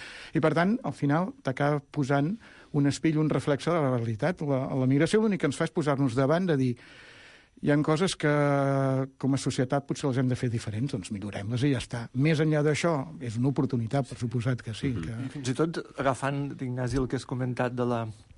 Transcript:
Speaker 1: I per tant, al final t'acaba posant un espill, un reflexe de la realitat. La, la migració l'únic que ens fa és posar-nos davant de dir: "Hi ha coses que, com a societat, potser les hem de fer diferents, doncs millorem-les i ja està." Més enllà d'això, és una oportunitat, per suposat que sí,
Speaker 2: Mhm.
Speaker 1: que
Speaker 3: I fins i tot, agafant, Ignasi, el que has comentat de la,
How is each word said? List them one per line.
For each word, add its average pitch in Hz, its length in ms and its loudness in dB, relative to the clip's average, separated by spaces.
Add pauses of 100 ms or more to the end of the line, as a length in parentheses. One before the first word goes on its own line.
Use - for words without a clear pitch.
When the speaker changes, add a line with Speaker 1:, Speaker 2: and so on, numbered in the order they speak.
(340)
Speaker 1:
I 151 80 2
per 156 160 4
tant, 185 240 4
al 156 160 -4
final 156 320 0 (160)
t'acaba 143 320 0 (160)
posant 143 400 2 (380)
un 143 140 4
espill, 151 320 0
un 156 120 2
reflexe 143 400 0
de 170 100 2
la 131 160 2
realitat. 117 460 -2
La, 139 320 0
la 131 120 2
migració 151 340 4
l'únic 208 200 0
que 160 100 2
ens 139 60 -6
fa 165 80 0
és 160 100 -4
posar-nos 139 400 2
davant 147 320 2
de 165 100 2
dir: 127 180 2 (880)
"Hi - 80 2
ha 147 120 6
coses 156 360 0
que, 151 120 2 (920)
com 135 120 2
a 135 40 0
societat, 139 480 0
potser - 220 -2
les 127 100 0
hem 127 100 2
de 123 60 2
fer 123 160 -2
diferents, 110 420 -4
doncs 95 220 -6
millorem-les 104 540 -4
i 143 60 4
ja 123 40 0
està." 117 360 -8
Més 147 280 2
enllà 151 240 2
d'això, 160 280 2 (260)
és 117 180 -6
una 123 140 2
oportunitat, 131 560 0
per - 100 -14
suposat 123 440 -2
que 110 120 -10
sí, 143 140 -4
Speaker 2:
Mhm. 110 140 -4
Speaker 1:
que 113 240 -6
Speaker 3:
I - 20 -8
fins 135 200 -8
i 127 60 -2
tot, 165 240 0 (200)
agafant, 139 600 -2
Ignasi, 127 360 -2
el 131 120 0
que 135 80 -2
has 120 100 -6
comentat 123 480 -2
de 123 120 0
la, 120 140 0 (380)